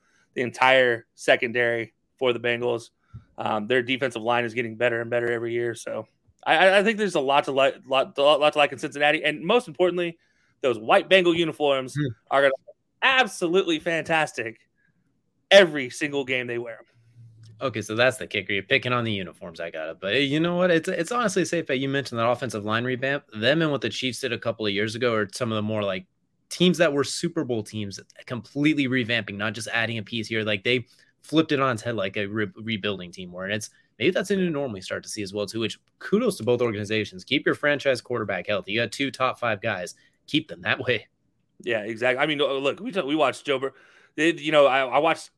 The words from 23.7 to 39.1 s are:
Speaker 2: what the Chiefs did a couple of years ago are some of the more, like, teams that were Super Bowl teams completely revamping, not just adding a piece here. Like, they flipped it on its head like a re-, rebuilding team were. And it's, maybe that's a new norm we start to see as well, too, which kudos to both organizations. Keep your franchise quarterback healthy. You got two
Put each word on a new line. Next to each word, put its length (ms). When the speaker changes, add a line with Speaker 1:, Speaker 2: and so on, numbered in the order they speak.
Speaker 2:
what 100
the 80
Chiefs 300
did 140
a 60
couple 280
of 60
years 240
ago 180
are 180
some 200
of 40
the 60
more, 220
like, 200
teams 300
that 140
were 120
Super 400
Bowl 180
teams 380
completely 600
revamping, 480
not 160
just 160
adding 300
a 40
piece 240
here. 160
Like, 220
they 220
flipped 320
it 80
on 140
its 80
head 120
like 220
a 100
re-, 300
rebuilding 560
team 180
were. 140
And 100
it's, 160
maybe 140
that's 220
a 40
new 140
norm 220
we 80
start 240
to 40
see 140
as 100
well, 140
too, 140
which 180
kudos 380
to 40
both 200
organizations. 600
Keep 240
your 80
franchise 460
quarterback 480
healthy. 240
You 80
got 100
two 220